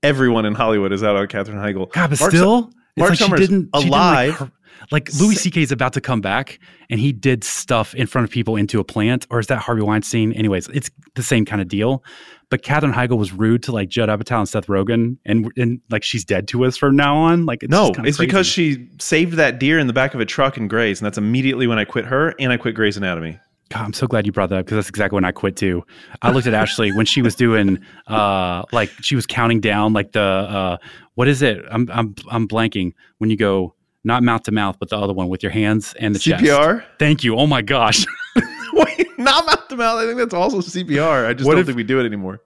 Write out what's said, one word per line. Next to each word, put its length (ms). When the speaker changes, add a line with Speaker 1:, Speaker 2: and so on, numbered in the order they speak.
Speaker 1:
Everyone 400
in 80
Hollywood 380
is 100
out 140
on 100
Katherine 320
Heigl. 340
Speaker 2:
God, 180
but 100
Speaker 1:
Mark 120
Su-, 60
Speaker 2:
still, 200
it's 300
Speaker 1:
Mark 120
Speaker 2:
like 80
she 60
Speaker 1:
Summers, 160
Speaker 2:
didn't, 340
she 100
didn't, 60
like, 380
Speaker 1:
alive. 80
Speaker 2:
her, 160
like, 280
Louis 160
Speaker 1:
Sa- 80
Speaker 2:
C 80
K 120
is 100
about 220
to 60
come 200
back, 380
and 100
he 120
did 320
stuff 500
in 120
front 180
of 60
people 260
into 220
a 60
plant, 460
or 100
is 80
that 100
Harvey 240
Weinstein? 520
Anyways, 340
it's 220
the 80
same 220
kind 160
of 80
deal. 360
But 140
Katherine 300
Heigl 260
was 140
rude 320
to, 80
like, 160
Judd 200
Apatow 300
and 100
Seth 200
Rogen, 560
and, 320
and, 240
like, 140
she's 200
dead 240
to 160
us 120
from 180
now 220
on. 300
Like, 180
it's 60
Speaker 1:
No, 160
Speaker 2:
just 80
kinda 140
Speaker 1:
it's 100
because 360
Speaker 2:
crazy. 220
Speaker 1:
she 120
saved 340
that 240
deer 220
in 80
the 40
back 220
of 60
a 40
truck 320
in 120
Grey's, 320
and 60
that's 120
immediately 480
when 120
I 60
quit 200
her, 340
and 140
I 40
quit 200
Grey's 200
Anatomy. 420
Speaker 2:
God, 120
I'm 100
so 140
glad 200
you 60
brought 180
that 100
up, 60
'cause 100
that's 120
exactly 280
when 80
I 80
quit 240
too. 260
I 80
looked 160
at 80
Ashley 380
when 120
she 160
was 140
doing, 460
<laughs> 120
uh, 640
like, 200
she 160
was 100
counting 340
down, 320
like, 200
the, 80
uh, 560
what 100
is 160
it? 260
I'm, 240
I'm, 220
I'm 160
blanking. 460
When 100
you 80
go 380
not 180
mouth 220
to 80
mouth, 260
but 120
the 60
other 160
one 160
with 140
your 80
hands 480
and 160
the 60
chest. 240
Speaker 1:
C 20
P 60
R? 320
Speaker 2:
Thank 240
you. 100
Oh 140
my 120
gosh. 460
<laughs> 360
Speaker 1:
Wait, 340
not 280
mouth 220
to 80
mouth. 240
I 60
think 120
that's 160
also 260
C 240
P 160
R. 260
I 80
just 120
Speaker 2:
What 80
Speaker 1:
don't 80
Speaker 2:
if 40
Speaker 1:
think 100
we 60
do 160
it 80
anymore. 400